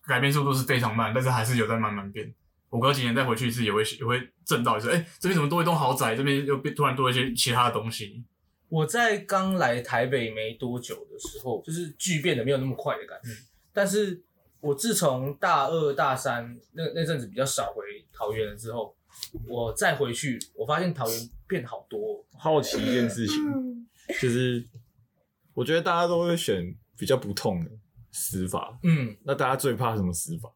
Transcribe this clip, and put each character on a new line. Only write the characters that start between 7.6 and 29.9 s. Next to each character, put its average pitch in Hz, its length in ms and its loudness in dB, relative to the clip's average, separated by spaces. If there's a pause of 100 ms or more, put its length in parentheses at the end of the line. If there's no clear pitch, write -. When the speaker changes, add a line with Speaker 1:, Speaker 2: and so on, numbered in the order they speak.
Speaker 1:
的 117 60 0
东 110 160 -2
西。” 110 320 -10 (460)
Speaker 2:
我 156 180 2
在 226 320 2
刚 190 360 0
来 123 260 2
台 120 260 0
北 123 240 0
没 110 240 -6
多 123 240 -4
久 - 340 -10
的 - 60 -18
时 - 240 -12
候， 117 200 -4
就 160 100 -10
是 170 260 -6
巨 165 220 0
变 151 160 2
的 113 80 -2
没 139 80 2
有 135 60 2
那 131 60 -2
么 131 120 -2
快 - 200 -4
的 - 100 -12
感 - 160 -16
觉。 120 80 -12
Speaker 1:
嗯。 110 60 -12 (360)
Speaker 2:
但 202 140 2
是 190 360 0 (380)
我 147 120 0
自 220 220 0
从 139 400 2
大 170 320 2
二、 160 260 2
大 147 220 2
三 120 420 -4 (160)
那， 165 120 -8 (100)
那 165 100 0
阵 147 140 -2
子 120 80 -6
比 98 80 -14
较 127 100 0
少 - 280 -2
回 107 100 -8 (300)
桃 107 200 -4
园 107 160 -2
了 101 60 -12
之 113 180 -10
后， 117 220 -6 (540)
我 117 260 -4
再 170 220 2
回 123 160 0
去， 123 260 -4 (160)
我 110 100 -6
发 151 160 0
现 180 140 0
桃 123 160 -2
园 113 200 -6 (180)
变 143 180 -2
好 - 240 -12
多 110 80 -8
哦。 107 260 -6 (140)
Speaker 3:
好 156 240 4
奇 - 180 -2
一 110 120 2
件 120 160 4
事 107 180 -2
情， 302 180 0
Speaker 4:
嗯。 254 420 -4 (340)
Speaker 3:
就 131 100 2
是 123 340 0 (880)
我 123 120 -2
觉 151 100 2
得 170 80 4
大 180 100 2
家 170 140 4
都 170 160 4
会 175 140 4
选 92 380 -2 (220)
比 - 80 -6
较 131 120 4
不 101 160 -4
痛 92 300 -2
的 80 80 -8 (420)
死 - 360 -4
法。 - 360 -6
Speaker 2:
嗯。 139 300 2 (100)
Speaker 3:
那 139 100 0
大 135 140 2
家 131 60 4
最 131 200 2
怕 113 220 0